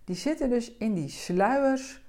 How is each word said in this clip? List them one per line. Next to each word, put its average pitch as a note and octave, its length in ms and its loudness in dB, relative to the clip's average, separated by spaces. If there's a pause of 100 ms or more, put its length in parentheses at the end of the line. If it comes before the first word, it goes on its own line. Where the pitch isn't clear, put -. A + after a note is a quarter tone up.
die F3+ 120 -6
zitten D4 340 -2
dus A#3 280 -2
in A3 160 -2
die D3+ 160 -2
sluiers C4 1000 0